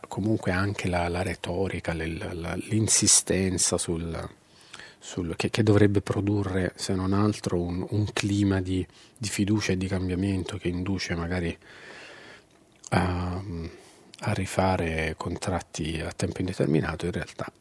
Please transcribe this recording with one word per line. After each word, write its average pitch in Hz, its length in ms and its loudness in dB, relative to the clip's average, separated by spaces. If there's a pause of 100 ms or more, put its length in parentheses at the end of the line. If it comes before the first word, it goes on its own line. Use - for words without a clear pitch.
comunque 101 460 0
anche 98 340 0
la, 87 220 0
la 87 140 -2
retorica, 90 720 -4
le, 80 120 -4
la, 87 280 -6
la, 82 200 -6
l'insistenza 95 1200 4
sul, 82 500 -4 (680)
sul, 87 360 -6
che, - 140 -2
che - 140 2
dovrebbe 104 400 6
produrre, 98 720 0
se - 160 -4
non 92 220 2
altro, 101 480 2
un, 87 260 -2
un 104 240 0
clima 101 480 2
di, 92 260 -2 (300)
di 107 120 -4
fiducia 101 440 2
e 92 60 2
di 92 80 0
cambiamento 92 720 0
che - 100 -2
induce 90 460 -2
magari 85 420 -2 (1300)
a, 90 520 0 (760)
a 107 140 -2
rifare 85 840 0
contratti 82 840 -4
a 80 120 -6
tempo - 280 -4
indeterminato, 82 640 2
in 87 60 -2
realtà, - 380 -6 (100)